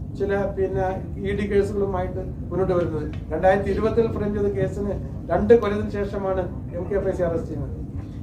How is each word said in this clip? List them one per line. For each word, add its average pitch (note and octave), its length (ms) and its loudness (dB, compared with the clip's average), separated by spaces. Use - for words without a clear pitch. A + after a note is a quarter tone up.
ചില G3+ 260 0
പിന്നെ F#3+ 760 -2
ഇ G3 160 -2
ഡി G#3 120 0
കേസുകളുമായിട്ട് G3 720 0
മുന്നോട്ട് F#3 240 0
വരുന്നത്. D#3+ 380 0
രണ്ടായിരത്തി G3 360 4
ഇരുപതിൽ A3 420 2
ഫ്രെയിം G#3 220 -2
ചെയ്ത G3+ 200 0
കേസിന് G3 380 -2
രണ്ട് G#3 320 8
കൊല്ലത്തിന് G#3 300 0
ശേഷമാണ് G3 840 -2
എം E3+ 80 -4
കെ - 160 0
ഫൈസി F#3 240 0
അറസ്റ്റ് E3 260 0
ചെയ്യുന്നത്. - 280 -6